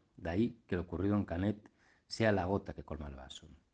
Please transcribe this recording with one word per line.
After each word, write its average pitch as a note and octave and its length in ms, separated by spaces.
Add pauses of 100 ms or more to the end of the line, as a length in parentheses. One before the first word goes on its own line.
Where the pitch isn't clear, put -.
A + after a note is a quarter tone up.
(160)
de - 140
ahí A2+ 360
que G2 100
lo F2 60
ocurrido F#2+ 340
en G2+ 80
Canet G2+ 460 (360)
sea A2+ 240
la F#2+ 140
gota F#2 300
que D#2+ 100
colma D2+ 240
el C#2 80
vaso. C2+ 320 (260)